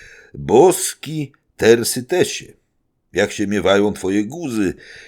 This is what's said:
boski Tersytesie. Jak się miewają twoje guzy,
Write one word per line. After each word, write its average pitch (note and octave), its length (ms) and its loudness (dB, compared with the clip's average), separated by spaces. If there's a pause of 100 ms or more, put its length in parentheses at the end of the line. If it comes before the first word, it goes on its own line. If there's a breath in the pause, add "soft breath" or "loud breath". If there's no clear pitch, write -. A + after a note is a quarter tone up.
(320 loud breath)
boski C#3+ 960 0 (260)
Tersytesie. A#2+ 960 0 (600)
Jak G2+ 180 -2
się G2+ 160 -6
miewają G2+ 460 2
twoje G2+ 320 -2
guzy, A#2 480 -4 (340 loud breath)